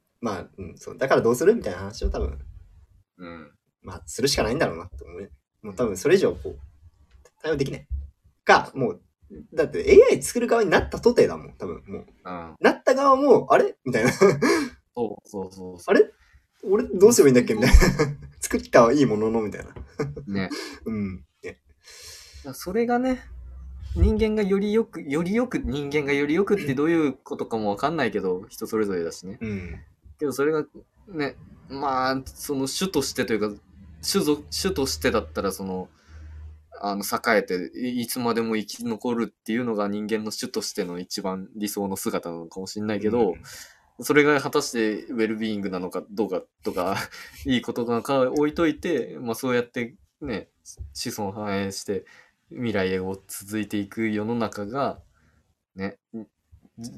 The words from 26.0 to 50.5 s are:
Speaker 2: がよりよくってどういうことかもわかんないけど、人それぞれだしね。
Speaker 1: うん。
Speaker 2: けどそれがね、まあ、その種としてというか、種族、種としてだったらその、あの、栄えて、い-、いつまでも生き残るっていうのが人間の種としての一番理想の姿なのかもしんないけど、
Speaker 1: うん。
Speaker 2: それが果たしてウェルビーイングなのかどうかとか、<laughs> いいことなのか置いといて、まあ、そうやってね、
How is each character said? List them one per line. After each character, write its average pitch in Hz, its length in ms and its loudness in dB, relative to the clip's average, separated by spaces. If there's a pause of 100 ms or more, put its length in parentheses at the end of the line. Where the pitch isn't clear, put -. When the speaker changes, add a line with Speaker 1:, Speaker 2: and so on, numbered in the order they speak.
Speaker 2:
が 143 80 0
よ 143 140 2
り 147 80 0
よ 196 100 4
く 202 160 2
っ 143 60 -6
て 135 80 0
ど 143 100 2
う 165 60 4
い 160 180 4
う 135 60 0
こ - 220 -10
と 110 100 -6
か 113 120 -4
も 104 120 0
わ 101 60 0
か 143 140 0
ん 170 60 -2
な 147 100 0
い - 40 0
け 101 100 -2
ど、 92 280 -2
人 - 180 -12
そ 113 120 -4
れ 107 80 2
ぞ 95 80 -4
れ 85 100 -2
だ 82 80 -6
し - 140 -16
ね。 98 140 -12
Speaker 1:
う 113 60 -10
ん。 95 340 -8 (380)
Speaker 2:
け 151 80 -4
ど 131 60 -4
そ 139 120 -2
れ 156 80 2
が 151 120 -2 (440)
ね、 147 280 -6 (320)
ま 135 420 -2
あ、 135 140 -2
そ - 320 -8
の 135 100 -2
種 190 240 -4
と 139 120 0
し - 100 -6
て 123 120 -4
と 117 100 -2
い - 20 2
う 104 200 -4
か、 - 40 -20 (500)
種 185 140 2
族、 147 260 0
種 190 240 -2
と 139 120 0
し - 120 -6
て 127 120 0
だ 113 100 2
っ - 100 -8
た 104 120 -6
ら 95 100 -2
そ 98 120 -10
の、 92 240 -8 (920)
あ 101 160 -2
の、 101 60 -6
栄 - 360 0
え 95 40 4
て、 92 320 -6
い-、 123 280 -6
い 110 40 -4
つ - 140 -8
ま 117 140 0
で 117 80 0
も 113 140 -2
生 104 100 -4
き - 180 -14
残 120 300 -4
る 117 100 -2
っ - 180 -10
て 110 100 -6
い 117 60 0
う 127 60 -2
の 113 100 -2
が 101 140 -2
人 104 200 -6
間 107 160 -2
の 107 80 -8
種 - 180 -8
と 107 120 -6
し - 100 -8
て 101 120 -4
の 87 140 -8
一 90 240 -10
番 95 340 -6
理 104 120 -4
想 101 200 -4
の 95 80 -4
姿 95 340 -4
な 82 80 -8
の 82 80 -12
か 95 140 -14
も 95 80 -8
し 104 120 -10
ん 107 60 -4
な 107 80 -2
い 98 60 -4
け 104 100 0
ど、 110 220 2
Speaker 1:
う - 20 -
ん。 - 720 -18
Speaker 2:
そ 151 100 0
れ 147 80 8
が 147 180 4
果 131 120 -4
た 143 100 0
し - 80 -8
て 110 320 0 (100)
ウ 123 40 -8
ェ 110 100 2
ル 110 100 -4
ビ 110 120 -4
ー 110 60 -4
イ - 20 -4
ン 101 40 -6
グ 98 100 -4
な 92 100 -6
の 92 100 -8
か 90 180 -6
ど 104 180 -2
う 90 40 -12
か 87 100 -2 (220)
と 101 100 -4
か、 92 240 -2 (260)
<laughs> - 220 -20
い 131 120 0
い 117 60 -2
こ 120 100 -6
と 120 120 -4
な 120 100 -2
の 113 80 -2
か 139 180 0 (100)
置 151 180 2
い 151 60 -4
と 165 140 2
い 147 100 -2
て、 120 420 -4
ま 117 120 -6
あ、 - 20 -4
そ 131 160 -4
う 123 60 2
や 120 60 2
っ - 20 -10
て 120 320 -8 (240)
ね、 - 300 -8 (440)